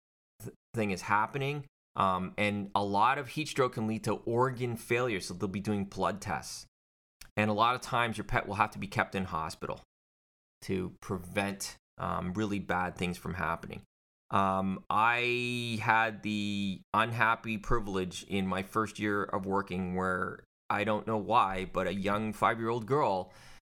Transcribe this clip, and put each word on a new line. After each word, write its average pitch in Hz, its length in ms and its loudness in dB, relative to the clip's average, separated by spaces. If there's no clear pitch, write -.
th-, 120 100 -12
thing 107 160 0
is 90 100 -4
happening. 135 640 0
Um, 92 400 2
and 101 380 0
a 101 100 2
lot 104 320 4
of 135 120 -6
heat 156 200 -4
stroke 127 260 2
can 110 120 -2
lead 110 180 -2
to 104 120 2
organ 120 500 2
failure, 117 440 0
so - 120 -8
they'll 90 160 -2
be 95 100 -4
doing 101 280 0
blood 92 340 0
tests. - 460 -6
And 107 140 2
a 107 60 2
lot 117 220 4
of 127 40 -6
times 117 380 0
your 104 60 -6
pet - 220 0
will 101 100 -4
have 107 160 2
to - 60 -12
be 101 100 -6
kept - 260 0
in 95 100 0
hospital - 580 -4
to 92 380 -2
prevent 98 760 -4
um, 90 360 -4
really 104 240 0
bad 90 380 -2
things 87 220 -2
from 87 160 -8
happening. 82 480 -4
Um, 95 600 2
I 120 920 2
had 110 420 4
the 101 580 -2
unhappy 113 680 2
privilege 98 720 0
in 95 180 0
my 95 160 0
first 107 360 -2
year 104 240 0
of 95 240 -4
working 95 480 -2
where, 92 500 -2
I 104 140 0
don't 107 220 0
know 110 120 0
why, 95 540 2
but 92 140 0
a 90 80 -2
young 101 380 0
five-year-old 113 540 0
girl 110 460 0